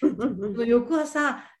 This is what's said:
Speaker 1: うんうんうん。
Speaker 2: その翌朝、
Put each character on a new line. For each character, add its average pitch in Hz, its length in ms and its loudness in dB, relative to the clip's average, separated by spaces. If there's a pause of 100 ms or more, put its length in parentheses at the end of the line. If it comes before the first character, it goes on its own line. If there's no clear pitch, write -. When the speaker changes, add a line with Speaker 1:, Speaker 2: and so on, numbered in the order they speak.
Speaker 1:
う 285 60 6
ん - 40 2
う - 40 -8
ん 202 280 -4
う 214 40 -4
ん。 196 60 -6
Speaker 2:
そ 226 60 -4
の 233 60 -2
翌 240 320 2
朝、 294 460 -2 (160)